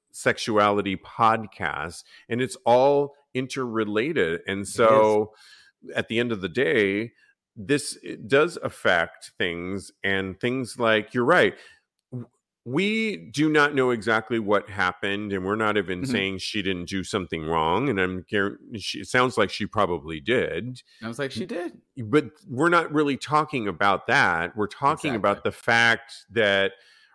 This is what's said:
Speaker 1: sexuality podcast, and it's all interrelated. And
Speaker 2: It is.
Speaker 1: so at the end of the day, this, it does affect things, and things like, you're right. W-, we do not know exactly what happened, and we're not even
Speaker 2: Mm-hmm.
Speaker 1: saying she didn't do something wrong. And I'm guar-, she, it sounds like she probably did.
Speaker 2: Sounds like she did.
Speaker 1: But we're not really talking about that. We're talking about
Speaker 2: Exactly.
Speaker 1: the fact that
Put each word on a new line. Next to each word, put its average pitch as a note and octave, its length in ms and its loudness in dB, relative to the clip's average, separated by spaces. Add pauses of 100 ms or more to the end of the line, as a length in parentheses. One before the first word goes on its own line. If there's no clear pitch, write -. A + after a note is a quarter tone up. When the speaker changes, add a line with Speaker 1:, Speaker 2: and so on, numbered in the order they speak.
(120)
Speaker 1:
sexuality G#2 840 2
podcast, F#2+ 1080 -2 (260)
and A#2+ 120 -4
it's B2+ 140 -4 (100)
all C#3+ 480 4 (200)
interrelated. A2+ 1120 -2
And G2 120 -4
Speaker 2:
It G2+ 40 -6
is. F#2+ 100 -10
Speaker 1:
so G#2+ 600 4 (640)
at A2+ 120 -4
the A2+ 120 -2
end A#2+ 120 0
of G2+ 100 -4
the F#2 80 -4
day, A#2 600 0 (440)
this, C3+ 480 -4
it - 240 -14
does D#3 360 2
affect - 760 -2
things, F2+ 540 -6 (120)
and F#2+ 360 -2
things B2+ 400 -4
like, A2 340 2
you're B2 120 2
right. C#3+ 300 4 (560)
W-, B2 160 -12 (380)
we G3+ 500 -2 (160)
do D3+ 180 0
not D3+ 240 4
know C3 180 2
exactly A2+ 480 0
what G2+ 300 0
happened, G2+ 600 -4
and F#2 140 -4
we're G2+ 100 0
not G#2+ 220 2
even F2+ 240 -4
Speaker 2:
Mm-hmm. F2+ 100 -4
Speaker 1:
saying F#2+ 280 -2
she G#2 220 -6
didn't F2+ 280 -4
do F#2+ 140 -4
something E2+ 420 -6
wrong. E2 420 0
And A2 120 -2
I'm F#2 300 -4
guar-, G2+ 280 -2 (200)
she, - 220 -10
it G2 80 -12
sounds B2+ 300 2
like G2+ 120 2
she - 160 -8
probably E2+ 540 -2
did. G2+ 600 -2 (200)
Speaker 2:
Sounds A2+ 160 -12
like C3+ 140 -6
she - 140 -8
did. D#4+ 320 -10 (200)
Speaker 1:
But B2+ 280 0 (200)
we're C3+ 220 0
not E3+ 240 2
really D3 240 2
talking C#3+ 540 -2
about F#2+ 380 2
that. F#2 500 2
We're G#2 100 -2
talking C#3 480 -2
about G2+ 220 2
Speaker 2:
Exactly. - 140 -4
Speaker 1:
the - 40 -12
fact A#2 580 2 (180)
that G2 400 2 (440)